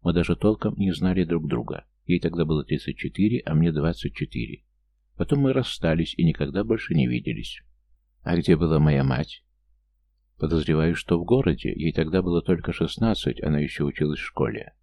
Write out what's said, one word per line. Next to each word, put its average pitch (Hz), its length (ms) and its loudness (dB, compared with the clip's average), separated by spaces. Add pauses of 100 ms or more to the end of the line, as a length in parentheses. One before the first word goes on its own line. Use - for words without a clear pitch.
Мы 87 100 2
даже 85 220 2
толком 110 440 0
не 98 120 2
знали 92 320 2
друг 82 240 0
друга. - 380 -4 (220)
Ей 87 120 2
тогда 85 260 0
было 78 200 0
тридцать 73 320 -4
четыре, 110 500 0
а 78 80 -2
мне 82 160 4
двадцать 78 440 -2
четыре. - 500 -8 (520)
Потом 143 240 0
мы 135 120 2
расстались 85 640 -2
и - 80 2
никогда 76 400 0
больше 113 300 -2
не - 120 4
виделись». - 560 -6 (600)
«А 85 140 0
где 82 200 4
была 78 240 2
моя 73 240 4
мать?» 67 400 -4 (920)
«Подозреваю, 78 580 2
что 85 240 -2
в 85 40 -6
городе. 90 480 0
Ей 80 200 -2
тогда 82 280 0
было 87 220 0
только 85 300 0
шестнадцать, - 680 -2
она 76 200 0
еще 73 240 -2
училась 76 340 -2
в - 80 -8
школе». - 460 -4 (100)